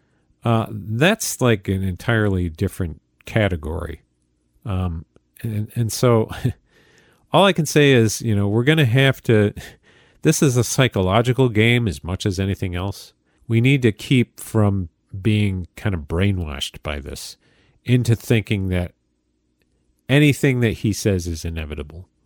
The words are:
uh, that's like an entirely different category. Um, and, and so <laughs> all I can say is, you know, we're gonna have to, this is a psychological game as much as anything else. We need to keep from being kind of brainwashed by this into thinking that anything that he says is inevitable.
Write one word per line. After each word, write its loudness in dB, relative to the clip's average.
uh, 0
that's -2
like 2
an 0
entirely 0
different -6
category. -4
Um, -4
and, -6
and -2
so 2
<laughs> -16
all 6
I 4
can -2
say 4
is, 4
you 0
know, 0
we're 0
gonna 4
have 2
to, 2
this 2
is 2
a 2
psychological 2
game 2
as -4
much -6
as -2
anything -4
else. -8
We 0
need 2
to 4
keep 0
from 0
being -2
kind -4
of -8
brainwashed -4
by -8
this -14
into 2
thinking -2
that -4
anything 4
that 2
he -2
says -2
is -8
inevitable. -10